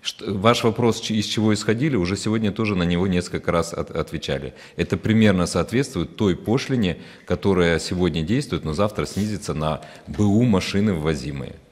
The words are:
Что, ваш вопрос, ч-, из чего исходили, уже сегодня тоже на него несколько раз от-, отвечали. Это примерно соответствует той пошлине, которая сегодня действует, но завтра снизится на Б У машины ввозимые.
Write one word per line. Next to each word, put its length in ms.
Что, 280
ваш 320
вопрос, 380
ч-, 140
из 100
чего 260
исходили, 440
уже 200
сегодня 360
тоже 240
на 80
него 240
несколько 440
раз 220
от-, 160
отвечали. 640
Это 220
примерно 500
соответствует 680
той 200
пошлине, 640
которая 540
сегодня 420
действует, 440
но 80
завтра 340
снизится 480
на 260
Б 200
У 180
машины 500
ввозимые. 600